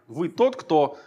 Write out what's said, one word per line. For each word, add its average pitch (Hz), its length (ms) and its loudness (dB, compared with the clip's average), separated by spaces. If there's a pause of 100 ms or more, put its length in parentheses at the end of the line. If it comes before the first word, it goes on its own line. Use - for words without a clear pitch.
вы 151 220 -6
тот, 254 260 0
кто 151 520 0